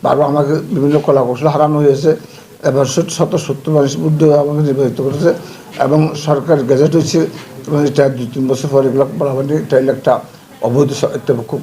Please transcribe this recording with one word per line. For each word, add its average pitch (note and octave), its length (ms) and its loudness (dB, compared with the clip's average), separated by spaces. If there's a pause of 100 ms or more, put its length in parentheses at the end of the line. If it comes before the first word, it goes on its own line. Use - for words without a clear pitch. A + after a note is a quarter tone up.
বারবার C#3 240 2
আমাকে C#3+ 260 0 (180)
বিভিন্ন D3 280 2
কলা C#3+ 220 2
কৌশল B2 260 0
হারানো D3+ 300 2
হয়েছে। D3 380 2 (480)
এবার C3+ 220 2
শত, E3 240 -2
শত, E3+ 260 -2
সত্তর - 360 -4
মানুষ C#3+ 260 0
ভোট D#3+ 140 -2
দিয়ে D3+ 280 4
আমাকে D3 220 0
নির্বাচিত C3+ 400 0
করেছে D3 320 0 (500)
এবং D3 160 2 (160)
সরকার D3+ 480 0
গেজেট C#3 320 2
হয়েছে। E3 240 0 (480)
এবং D3 200 0
এটা C#3 220 2
দুই B2 240 -6
তিন C3 140 -2
বছর C3 200 -2
পরে C#3 200 2
এগুলো C3+ 180 2 (140)
বলা C#3+ 120 -2
হয়নি। C#3 220 -4
এটা D#3 240 -2
হলো C3 140 2
একটা B2+ 280 0 (420)
অবৈধ C3 300 2
স-, - 120 -4
একটা C#3 300 -2 (140)
খুব B2+ 160 -6